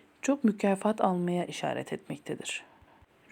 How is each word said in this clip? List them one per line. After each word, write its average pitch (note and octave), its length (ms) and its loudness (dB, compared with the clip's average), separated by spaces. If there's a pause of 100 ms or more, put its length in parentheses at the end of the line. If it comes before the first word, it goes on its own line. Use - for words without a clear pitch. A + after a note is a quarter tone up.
(220)
çok C#4+ 220 0
mükafat G#3 580 2
almaya F3 440 2
işaret C#3 480 -4
etmektedir. - 680 -8 (680)